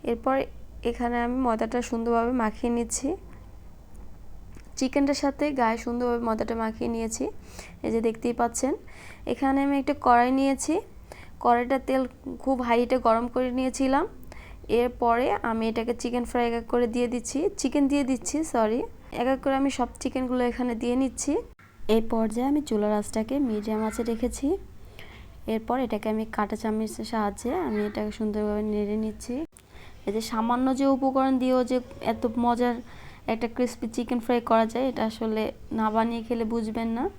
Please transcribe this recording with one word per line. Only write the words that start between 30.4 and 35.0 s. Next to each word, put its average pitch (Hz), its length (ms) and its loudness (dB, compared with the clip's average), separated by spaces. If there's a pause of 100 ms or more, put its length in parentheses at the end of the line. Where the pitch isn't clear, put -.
যে 269 80 4 (100)
উপকরণ 262 460 4
দিয়েও 254 180 4 (100)
যে 254 60 2 (360)
এত 226 100 -2 (220)
মজার 240 320 4 (560)
একটা 226 220 -2
ক্রিসপি 247 400 -2
চিকেন 240 300 -2
ফ্রাই 240 160 2 (100)
করা 226 220 6
যায়, 247 180 0
এটা 220 200 -2